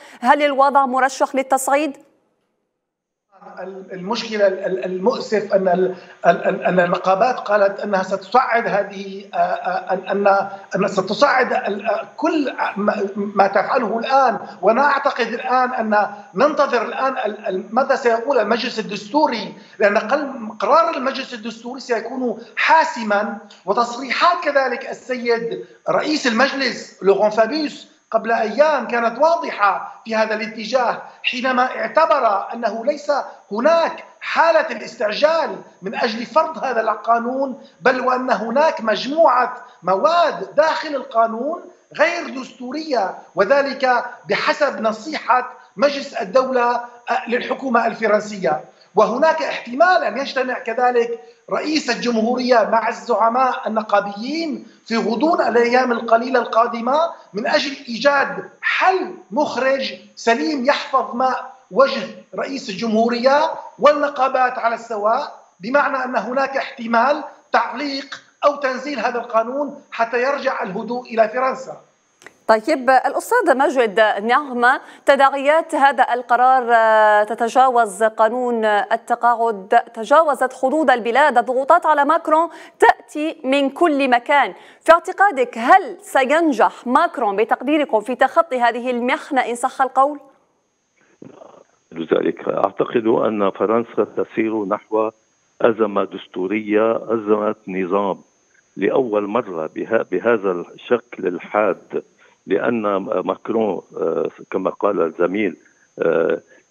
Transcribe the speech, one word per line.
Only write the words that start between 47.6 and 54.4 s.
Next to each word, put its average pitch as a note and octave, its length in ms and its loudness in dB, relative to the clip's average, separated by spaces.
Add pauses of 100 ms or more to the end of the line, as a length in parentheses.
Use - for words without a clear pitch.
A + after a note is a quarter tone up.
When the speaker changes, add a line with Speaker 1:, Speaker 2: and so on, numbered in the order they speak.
Speaker 2:
الفرنسية. G#3 800 -2 (300)
وهناك C4 480 2
احتمال D4+ 600 0
أن G#3+ 140 -4
يجتمع C4 400 -4
كذلك A#3 600 0 (300)
رئيس D4 400 -2
الجمهورية A#3 840 2
مع A3+ 160 2
الزعماء A#3 800 0
النقابيين A3 960 -4 (200)